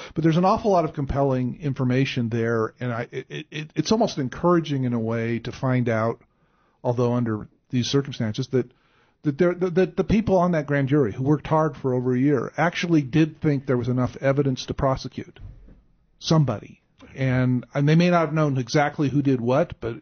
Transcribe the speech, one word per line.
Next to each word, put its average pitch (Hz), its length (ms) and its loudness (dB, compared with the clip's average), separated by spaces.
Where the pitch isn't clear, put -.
but 156 100 -2
there's 160 140 4
an 180 80 4
awful 214 240 2
lot 170 160 4
of 160 80 -8
compelling 135 680 -2
information 131 680 0
there, 113 500 -2
and 123 140 -4
I, 120 180 -6
it, 147 380 -10
it, 151 260 -12
it's 156 160 -2
almost 220 280 0
encouraging 147 640 0
in 123 100 -2
a 120 60 -2
way 113 400 -2
to 117 120 -10
find 127 380 0
out, 113 320 -2
although 120 300 0
under 113 340 -2
these 123 160 -2
circumstances, 131 640 -2
that, 127 200 0
that, 139 160 -2
there, 180 160 2
that, 180 180 -2
that 180 240 2
the - 60 0
people 190 340 2
on 175 140 4
that 151 160 0
grand 143 220 0
jury 135 220 2
who 135 120 -6
worked 143 240 0
hard 156 280 0
for 127 200 -2
over 127 180 0
a 123 60 2
year 131 360 2
actually 165 460 2
did 156 400 0
think 143 240 0
there 131 120 0
was 120 120 -2
enough 123 320 -2
evidence 135 460 0
to 123 80 -6
prosecute - 640 -4
somebody. 139 580 0
And, 127 580 0
and 143 140 2
they 151 80 6
may 175 140 6
not 175 180 4
have 143 60 -6
known 151 240 0
exactly 147 520 0
who 143 120 2
did 131 200 2
what, 131 380 0
but 117 220 -8